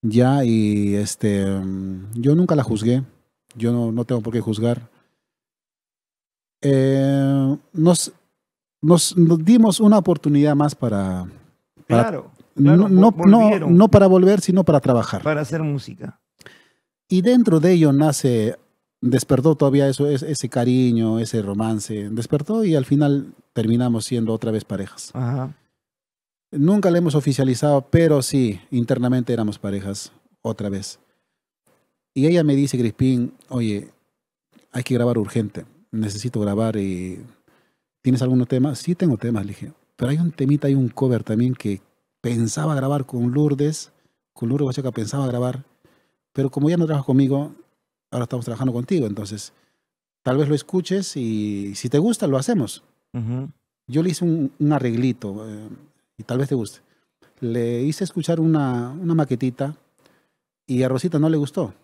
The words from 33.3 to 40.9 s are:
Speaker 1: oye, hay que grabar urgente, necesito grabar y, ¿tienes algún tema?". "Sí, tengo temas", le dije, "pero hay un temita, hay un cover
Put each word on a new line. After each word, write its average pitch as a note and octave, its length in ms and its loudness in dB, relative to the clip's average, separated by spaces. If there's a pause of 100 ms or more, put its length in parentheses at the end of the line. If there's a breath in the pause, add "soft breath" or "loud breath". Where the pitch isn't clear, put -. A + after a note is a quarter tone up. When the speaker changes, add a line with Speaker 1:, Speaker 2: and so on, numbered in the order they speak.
Speaker 1:
oye, A2 400 -6 (840)
hay B2 120 -8
que - 100 -4
grabar A#2+ 240 0
urgente, G#2 480 -6 (260)
necesito A2 480 -6
grabar G#2+ 380 -2
y, F#2 420 -6 (840)
¿tienes B2+ 180 0
algún B2+ 240 0
tema?". C3 300 -2
"Sí, - 180 -6
tengo D#3+ 240 0
temas", A2 300 -4
le - 20 -10
dije, - 240 -16 (220)
"pero B2 160 -4
hay D3+ 80 -2
un E3+ 120 -2
temita, C#3+ 360 -2
hay C#3 80 2
un B2+ 140 0
cover B2 340 -2